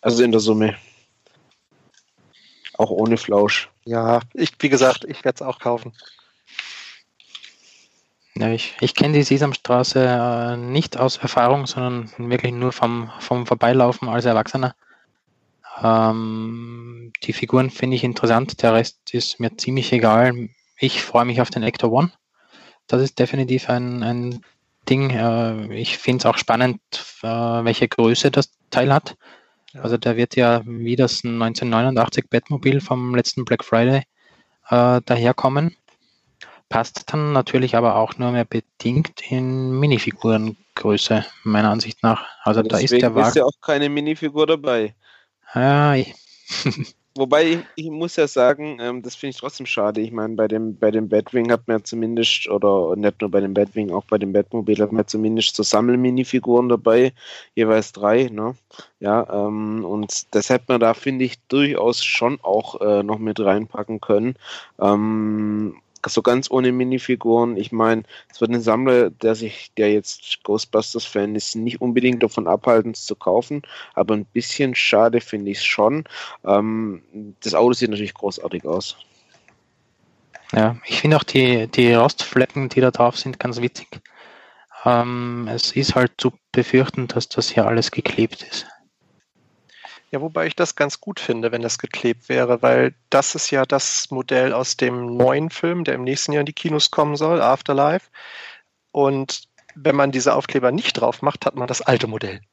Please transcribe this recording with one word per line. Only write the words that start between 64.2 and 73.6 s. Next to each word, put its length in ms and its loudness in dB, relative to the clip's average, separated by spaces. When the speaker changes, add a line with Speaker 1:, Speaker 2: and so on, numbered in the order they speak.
Speaker 1:
Ähm, 960 0
so 140 -2
ganz 280 0
ohne 220 2
Minifiguren. 840 0
Ich 160 -6
mein, 320 2
es 100 -10
wird 100 0
ein 100 -2
Sammler, 500 2
der 240 0
sich, 420 -12
der 160 4
jetzt 520 -4
Ghostbusters-Fan 880 -2
ist, 220 -6
nicht 240 -6
unbedingt 420 0
davon 240 -2
abhalten, 460 2
es 120 -12
zu 120 -8
kaufen, 460 -2